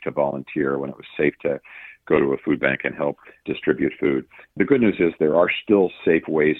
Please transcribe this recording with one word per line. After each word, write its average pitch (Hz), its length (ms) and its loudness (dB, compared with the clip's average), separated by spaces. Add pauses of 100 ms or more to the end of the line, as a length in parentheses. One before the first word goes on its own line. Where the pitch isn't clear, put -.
to 80 60 -4
volunteer, 69 680 -2
when 69 100 -6
it 67 80 -12
was - 100 -20 (100)
safe 76 260 0
to 71 180 -2 (460)
go 80 120 4
to 69 140 2
a 67 60 -2
food 76 200 -2
bank 67 260 -2
and 65 100 -4
help 71 240 -4 (260)
distribute 71 560 -4
food. 67 260 -2 (300)
The - 80 0
good 135 160 2
news 101 180 2
is 85 200 2
there 78 180 2
are 87 140 4 (120)
still 98 280 4 (140)
safe 80 220 2
ways 76 340 2